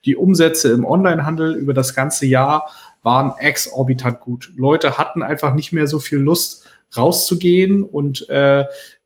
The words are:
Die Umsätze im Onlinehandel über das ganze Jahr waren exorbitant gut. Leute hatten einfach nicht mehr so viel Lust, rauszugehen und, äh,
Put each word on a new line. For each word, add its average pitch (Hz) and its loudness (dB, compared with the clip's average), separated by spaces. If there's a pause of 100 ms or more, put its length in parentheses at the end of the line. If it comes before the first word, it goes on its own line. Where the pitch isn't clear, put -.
Die 143 2
Umsätze 165 4
im 120 2
Onlinehandel 160 0
über 139 -4
das 131 -2
ganze 139 -2
Jahr 139 2 (320)
waren 131 2
exorbitant 127 -2
gut. - -12
Leute 143 0
hatten 131 -4
einfach 139 -2
nicht 147 -4
mehr 151 0
so 151 -4
viel 143 -4
Lust, 156 -2 (320)
rauszugehen 180 2
und, 143 -6
äh, 139 2 (400)